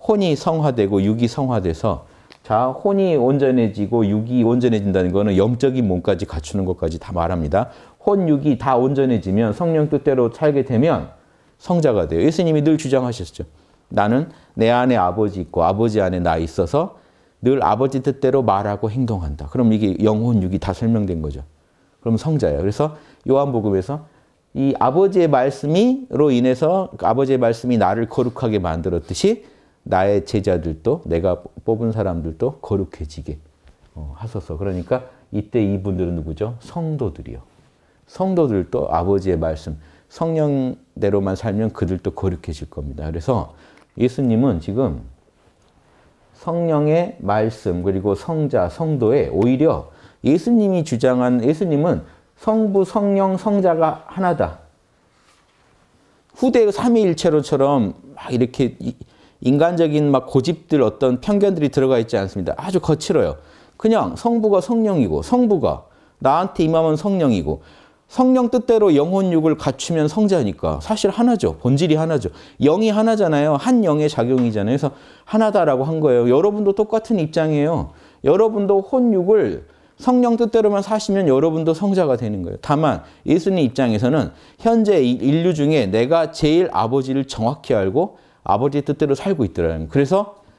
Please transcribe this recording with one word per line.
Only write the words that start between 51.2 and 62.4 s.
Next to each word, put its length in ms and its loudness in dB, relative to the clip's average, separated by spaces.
예수님은 580 0
성부, 500 0
성령, 500 0
성자가 680 0
하나다. 540 -2
후대 360 2
삼위일체로처럼 1200 2
막 160 -14
이렇게 460 0
이-, 180 -10
인간적인 680 2
막 180 0
고집들, 520 0
어떤 400 0
편견들이 480 0
들어가 300 2
있지 180 -2
않습니다. 400 -4